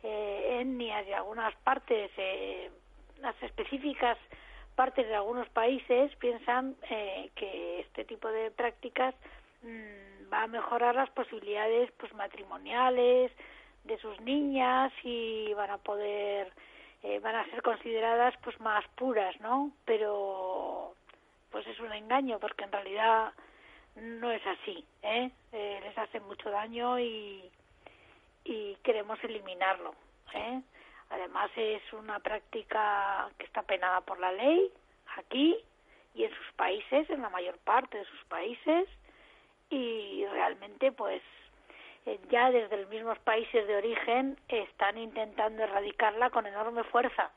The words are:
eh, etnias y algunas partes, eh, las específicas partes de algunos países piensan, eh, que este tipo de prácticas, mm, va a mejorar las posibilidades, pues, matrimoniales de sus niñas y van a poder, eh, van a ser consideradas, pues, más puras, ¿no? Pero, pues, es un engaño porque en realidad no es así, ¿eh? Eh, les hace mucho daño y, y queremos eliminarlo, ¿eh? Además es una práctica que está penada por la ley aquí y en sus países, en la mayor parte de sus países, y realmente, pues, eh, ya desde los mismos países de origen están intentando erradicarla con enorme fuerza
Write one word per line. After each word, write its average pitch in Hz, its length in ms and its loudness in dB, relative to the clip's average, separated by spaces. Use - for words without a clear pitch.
eh, 214 600 -2
etnias 240 440 -4
y 196 60 -8
algunas 208 420 -2
partes, 240 500 2
eh, 190 560 -6
las 247 240 -6
específicas 254 720 -2
partes 254 300 4
de 220 100 0
algunos 220 340 -2
países 247 680 4
piensan, 247 640 0
eh, 196 460 -6
que 170 460 -6
este - 240 -8
tipo 226 240 -8
de 220 220 -2
prácticas, 240 600 -2
mm, 208 680 -14
va 220 120 2
a 226 40 -2
mejorar 240 460 2
las 262 160 2
posibilidades, 220 880 0
pues, - 160 -12
matrimoniales 240 1160 4
de 220 140 -4
sus 214 240 -12
niñas 262 720 2
y 226 520 -2
van 202 160 -2
a 202 80 -6
poder, 202 760 -4
eh, 202 160 -2
van 220 180 -2
a 226 140 -2
ser 233 140 -8
consideradas, 233 800 2
pues, 233 160 -8
más 214 260 2
puras, 214 460 0
¿no? 262 300 0
Pero, 190 1080 -2
pues, 214 160 -8
es 220 140 -12
un 226 120 -8
engaño 226 460 0
porque - 260 -6
en 196 80 -8
realidad 214 640 2
no 226 340 -8
es 220 160 -2
así, 180 400 -6
¿eh? 240 300 -2
Eh, 202 300 -6
les 202 160 -12
hace 220 220 -6
mucho 202 320 -10
daño 233 480 0
y, 208 500 -6
y 214 400 -6
queremos 220 400 0
eliminarlo, 190 720 -2
¿eh? 233 260 -4
Además 185 460 -2
es 214 260 0
una 214 280 -8
práctica 208 1200 0
que - 80 -10
está 214 160 -4
penada 185 380 2
por 185 180 -8
la 185 120 2
ley 311 400 4
aquí 311 400 2
y 226 120 0
en 214 40 -2
sus - 260 -14
países, 214 540 0
en 277 140 -4
la 208 80 -4
mayor 180 260 -6
parte 233 400 2
de 202 80 -8
sus - 200 -20
países, 240 600 0
y 214 600 -4
realmente, 202 600 0
pues, 190 300 -4
eh, - 120 -4
ya 247 180 6
desde 220 260 4
los 196 140 -6
mismos 220 300 -6
países 220 480 2
de 208 80 2
origen 233 600 0
están 208 500 -2
intentando 220 640 -2
erradicarla 208 680 2
con 214 160 0
enorme 220 380 -4
fuerza 233 520 2